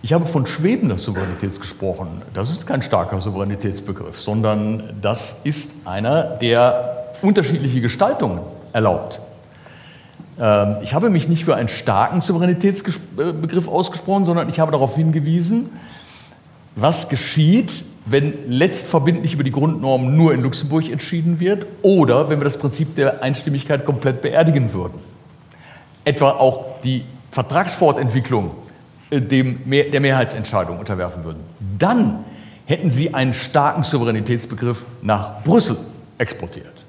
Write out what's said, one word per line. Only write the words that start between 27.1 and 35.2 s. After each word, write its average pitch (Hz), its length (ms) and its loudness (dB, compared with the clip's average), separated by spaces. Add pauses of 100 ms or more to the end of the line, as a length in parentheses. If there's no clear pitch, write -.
Vertragsfortentwicklung, 127 1200 0 (580)
äh, 143 100 0
dem 127 460 0
Mehr-, 143 240 2
der 135 100 2
Mehrheitsentscheidung 113 760 0
unterwerfen 90 460 -6
würden. 80 160 -10 (380)
Dann 220 460 0 (400)
hätten 156 260 0
Sie 135 220 0
einen 131 220 0
starken 147 500 0
Souveränitätsbegriff 117 1000 -2 (160)
nach 104 400 -2